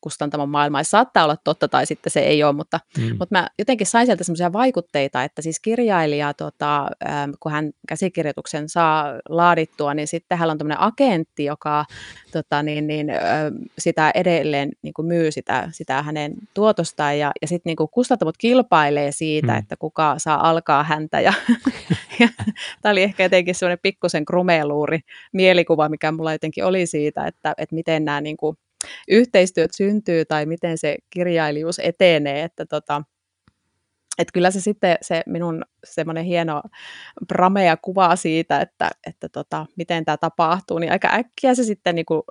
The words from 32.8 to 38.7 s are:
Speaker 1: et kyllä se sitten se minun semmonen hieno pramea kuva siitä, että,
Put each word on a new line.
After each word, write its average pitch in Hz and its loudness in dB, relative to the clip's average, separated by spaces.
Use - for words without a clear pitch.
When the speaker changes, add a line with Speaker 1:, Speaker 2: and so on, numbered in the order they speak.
Speaker 1:
et 170 -2
kyllä 185 2
se 190 -6
sitten 185 0
se 165 -4
minun 170 -4
semmonen 165 -6
hieno 165 0
pramea 180 4
kuva 185 2
siitä, 160 0
että, - -2